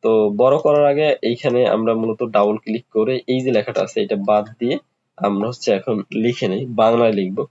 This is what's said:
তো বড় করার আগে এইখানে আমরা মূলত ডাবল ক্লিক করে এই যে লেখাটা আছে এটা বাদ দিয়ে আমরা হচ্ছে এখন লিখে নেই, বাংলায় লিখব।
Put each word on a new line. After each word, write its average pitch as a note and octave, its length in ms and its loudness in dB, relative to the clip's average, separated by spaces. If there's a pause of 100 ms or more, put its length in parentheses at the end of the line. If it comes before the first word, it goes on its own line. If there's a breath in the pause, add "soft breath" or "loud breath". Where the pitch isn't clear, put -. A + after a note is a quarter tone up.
তো A2 280 2
বড় B2 280 4
করার D3 280 2
আগে C#3+ 360 2
এইখানে A#2+ 440 0
আমরা A2+ 280 0
মূলত A2+ 300 -2
ডাবল G#2+ 340 0
ক্লিক A2 360 -6
করে A2+ 340 0
এই B2+ 140 0
যে B2+ 100 0
লেখাটা G#2+ 300 0
আছে G#2 200 -4
এটা G#2 140 -2
বাদ G#2 300 0 (140)
দিয়ে B2+ 180 -2 (400)
আমরা G2+ 300 -2
হচ্ছে B2 240 -4
এখন A#2 400 -2
লিখে A#2 360 -2
নেই, G2+ 180 -2
বাংলায় A#2 460 2
লিখব। G2+ 400 -4